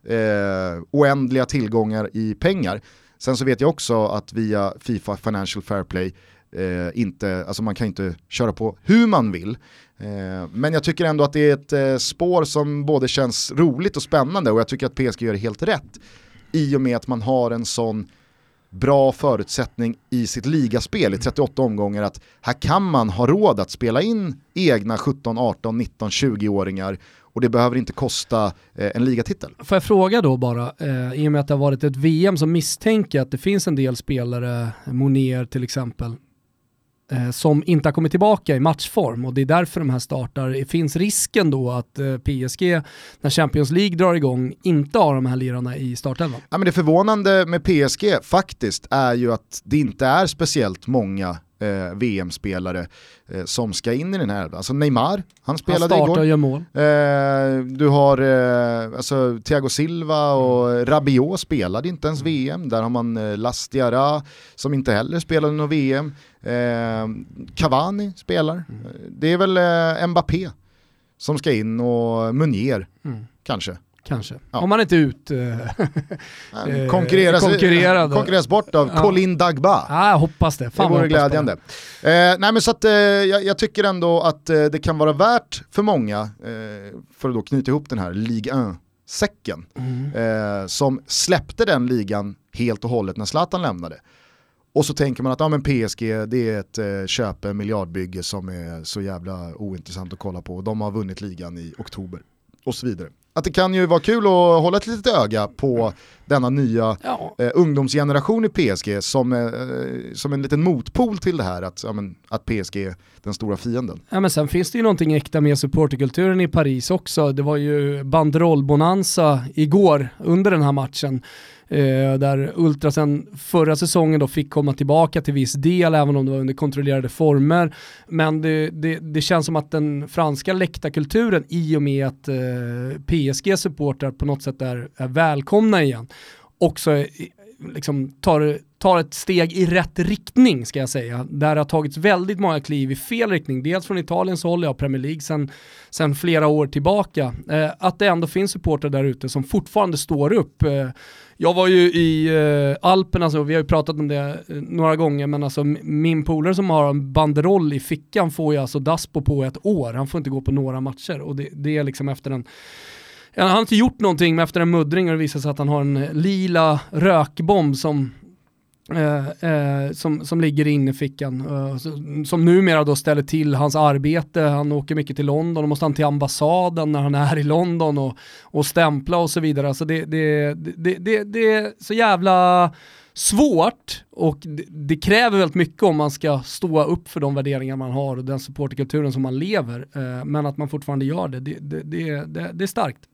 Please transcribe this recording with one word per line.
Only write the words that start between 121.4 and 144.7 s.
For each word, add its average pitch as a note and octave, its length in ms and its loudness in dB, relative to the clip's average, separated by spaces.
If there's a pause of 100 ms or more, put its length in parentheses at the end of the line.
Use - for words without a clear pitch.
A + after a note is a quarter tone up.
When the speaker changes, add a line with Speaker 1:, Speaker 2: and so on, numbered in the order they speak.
Speaker 2:
eh, D3 100 0 (400)
där C#3 380 0
ultrasen D3 720 0 (120)
förra D#3 380 2
säsongen D#3+ 440 2
då C#3 80 2
fick C#3+ 220 -4
komma C#3+ 220 0
tillbaka D3+ 500 2
till D3 120 -2
viss C3 180 0
del, E3 420 2
även C#3+ 220 4
om C3+ 100 0
det C3+ 60 -2
var C3+ 60 -2
under C3+ 160 -4
kontrollerade C3+ 540 -2
former. D3+ 640 2 (340)
Men D#3 340 0
det, D#3 280 0
det, D#3+ 280 -4
det D#3 220 -4
känns D#3+ 260 0
som E3 100 -2
att D3 140 -4
den D3 380 -4
franska D#3 440 -2
läktarkulturen, F3 960 0
i D#3+ 280 0
och D3 60 2
med C#3 240 0
att, C3+ 220 -8
eh, C3+ 60 -4 (720)
P D3+ 220 0
S C3+ 140 -4
G-supportrar D3 680 -2
på C3+ 160 -8
något C#3 160 -4
sätt C3+ 200 -8
är, B2 340 -6
är B2+ 120 -6
välkomna E3 760 2
igen, B2 260 -2 (500)
också, E3+ 340 0
eh, C#3+ 140 0 (680)
liksom C#3 340 -4 (120)
tar, D3+ 380 2 (200)
tar F#3 200 4
ett E3 160 -4
steg E3+ 380 0
i F3+ 140 2
rätt E3+ 320 0
riktning, F3+ 680 2
ska - 120 -6
jag C3 100 -2
säga. B2 420 -6
Där D3+ 260 2
har D3+ 80 2
tagits D3 320 -2
väldigt F#3 440 0
många E3 200 0
kliv C#3 320 -2
i C3 40 -4
fel A3+ 340 -4
riktning. D3 320 -2
Dels F3 240 -4
från G3 120 -4
Italiens F3 460 -2
håll, F3 180 0
ja, D3 120 -2